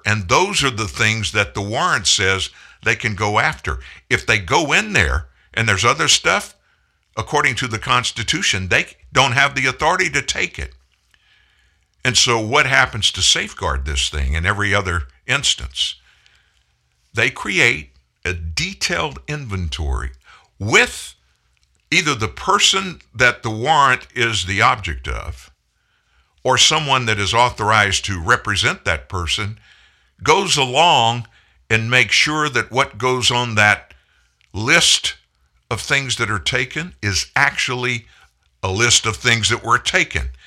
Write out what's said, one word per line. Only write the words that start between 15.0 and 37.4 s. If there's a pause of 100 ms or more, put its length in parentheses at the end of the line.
instance? (1160)
They
create (320)
a
detailed
inventory (480)
with (760)
either
the
person (140)
that
the
warrant
is
the
object
of, (960)
or
someone
that
is
authorized
to
represent
that
person, (640)
goes
along (440)
and
makes
sure
that
what
goes
on
that (580)
list (540)
of
things
that
are
taken
is
actually (580)